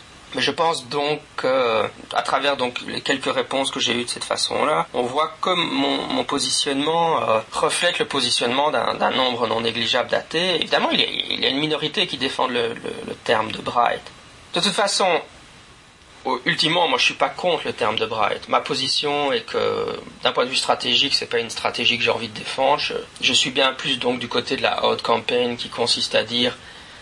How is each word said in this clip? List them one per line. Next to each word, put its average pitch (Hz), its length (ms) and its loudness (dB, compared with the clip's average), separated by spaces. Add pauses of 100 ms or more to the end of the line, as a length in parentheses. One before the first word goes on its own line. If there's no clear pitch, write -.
(360)
Mais 131 60 -2
je 143 100 2
pense 147 380 0
donc 147 320 -2 (160)
que, 120 480 2 (280)
à - 80 2
travers 135 360 0
donc 123 280 -4
les 110 140 -6
quelques 135 340 -2
réponses 135 380 0
que 135 80 -4
j'ai 123 140 2
eues 120 100 0
de 120 60 -8
cette - 160 -8
façon-là, 143 680 0
on 127 100 0
voit 143 360 0
comme 180 220 0
mon, 139 460 0
mon 127 180 0
positionnement, 147 960 2
euh, 113 180 4 (140)
reflète 175 440 0
le 147 80 0
positionnement 131 640 0
d'un, 117 260 0
d'un - 160 2
nombre 123 360 2
non 113 140 2
négligeable 117 480 2
d'athées. 175 460 0
Évidemment, 208 360 2
il 233 80 2
y 123 40 4
a, - 40 0
il - 320 0
y - 60 2
a 120 40 4
une 135 100 0
minorité 156 480 0
qui 151 100 -6
défend 131 300 0
le, 120 260 0
le, - 200 -8 (140)
le - 160 -6
terme 110 300 2
de 104 60 -6
Bright. - 420 2 (520)
De - 60 0
toute 196 140 2
façon, 196 480 2 (1040)
au-, 127 180 -2
ultimement, 160 460 2
moi, 127 80 2
je - 80 2
suis 147 80 2
pas 139 160 0
contre 170 360 -2
le 123 60 -2
terme 110 260 0
de 110 80 -2
Bright. 110 440 -2
Ma 123 100 2
position 143 720 -2
est 117 140 -2
que, 104 520 -2 (260)
d'un 127 100 2
point 127 100 2
de 123 60 0
vue 131 80 -2
stratégique, 127 580 2
c'est - 140 -2
pas 120 100 0
une 117 100 -4
stratégie 117 480 0
que 117 60 -2
j'ai 113 80 4
envie 110 160 -2
de 107 100 -12
défendre. 135 420 2
Je, - 160 -4 (260)
je - 120 2
suis - 180 2
bien 131 200 4
plus 135 260 -4
donc 123 220 0
du 120 80 -6
côté 123 300 -2
de 117 40 -6
la 113 240 2
Out 113 160 0
Campaign 120 540 0
qui 117 140 -10
consiste 120 460 -2
à 107 80 4
dire 120 340 -2 (440)